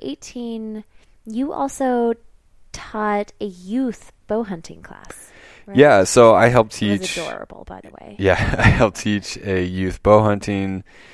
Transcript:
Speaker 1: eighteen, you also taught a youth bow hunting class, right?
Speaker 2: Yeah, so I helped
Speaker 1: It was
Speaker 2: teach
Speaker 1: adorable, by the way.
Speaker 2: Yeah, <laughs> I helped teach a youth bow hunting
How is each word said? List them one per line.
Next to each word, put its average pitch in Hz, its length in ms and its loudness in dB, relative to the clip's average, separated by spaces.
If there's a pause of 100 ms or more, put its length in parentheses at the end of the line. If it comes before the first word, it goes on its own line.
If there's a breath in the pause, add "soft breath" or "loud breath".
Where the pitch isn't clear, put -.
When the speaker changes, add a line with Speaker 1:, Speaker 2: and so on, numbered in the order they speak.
Speaker 1:
eighteen, 226 840 -12 (440)
you 240 260 -6
also 247 640 -2 (560)
taught 208 680 -6
a - 60 -8
youth 202 680 -8 (140)
bow 220 200 -4
hunting 185 360 -14
class, - 480 -20 (380 loud breath)
right? 196 100 -10
Speaker 2:
Yeah, 123 280 8
so 117 280 8
I 101 140 6
helped 120 340 0
Speaker 1:
It 104 80 -2
was 101 120 0
Speaker 2:
teach 185 180 -8
Speaker 1:
adorable, - 480 -14
by 95 140 -18
the - 100 -20
way. - 260 -20
Speaker 2:
Yeah, - 380 0
<laughs> - 20 -
I 92 60 0
helped - 360 2
teach 104 380 -4
a 92 260 -4
youth 92 380 -6
bow 107 220 6
hunting 98 600 -4 (300 loud breath)